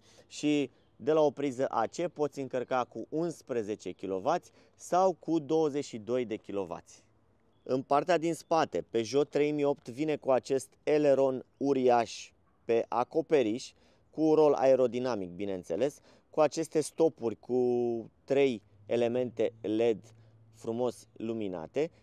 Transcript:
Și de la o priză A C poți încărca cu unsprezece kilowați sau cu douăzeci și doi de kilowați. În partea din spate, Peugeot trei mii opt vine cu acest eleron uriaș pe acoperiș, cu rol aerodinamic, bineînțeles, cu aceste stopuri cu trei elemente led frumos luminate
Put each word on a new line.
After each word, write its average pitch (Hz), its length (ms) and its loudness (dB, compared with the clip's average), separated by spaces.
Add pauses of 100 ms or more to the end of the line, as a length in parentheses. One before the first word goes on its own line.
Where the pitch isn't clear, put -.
(280)
Și 147 420 -2 (260)
de 123 160 -4
la 156 100 4
o 147 100 4
priză 131 380 -4
A 113 160 -2
C 170 220 -6
poți 147 320 -6
încărca 127 500 -4
cu 113 200 -12
unsprezece 120 800 -6
kilowați 95 600 -4 (240)
sau 185 440 2
cu 165 200 -2
douăzeci 147 460 0
și - 120 -14
doi 117 280 -2
de 107 100 -6
kilowați. 95 680 -10 (600)
În 131 180 -2
partea 151 360 2
din 165 160 0
spate, 147 560 -2
Peugeot 117 400 0
trei 147 220 0
mii 147 120 -2
opt 143 260 -2
vine 147 260 -4
cu 131 160 -4
acest 131 380 0 (140)
eleron 135 640 2 (120)
uriaș 123 760 2 (340)
pe 117 220 2
acoperiș, 127 840 0 (380)
cu 156 240 2
rol 151 200 6
aerodinamic, 123 760 2
bineînțeles, 95 680 -4 (300)
cu - 120 0
aceste 156 400 0
stopuri 117 580 -2
cu 120 720 -2 (120)
trei 139 380 0 (240)
elemente 120 760 -2
led 110 540 -2 (380)
frumos 117 600 -6
luminate 110 800 -6 (120)